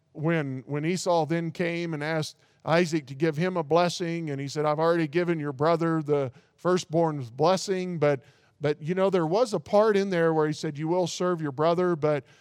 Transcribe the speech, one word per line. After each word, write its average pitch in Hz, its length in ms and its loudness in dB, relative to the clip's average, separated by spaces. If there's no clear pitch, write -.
when, 147 540 -2
when 147 180 -4
Esau 170 420 0
then 165 260 -2
came 170 420 -4
and 147 80 -6
asked 156 360 -4
Isaac 160 420 2
to 135 80 -12
give 147 220 -2
him 185 200 -2
a 165 60 -2
blessing, 165 680 0
and 139 100 -6
he 139 80 -6
said, 151 160 -4
"I've 151 160 0
already 165 260 2
given 170 320 0
your 147 140 -4
brother 160 500 0
the 143 300 0
firstborn's 160 760 0
blessing," 180 680 0
but, 143 240 2
but, 147 220 -2
you 165 140 -4
know, 190 140 2
there 175 180 2
was 202 260 0
a 170 60 -2
part 208 360 4
in 196 140 0
there 165 240 2
where 156 140 2
he 156 40 -2
said, 156 240 -6
"You 160 120 -4
will 175 180 2
serve 180 340 -2
your 147 120 -4
brother, 170 420 2
but 151 300 0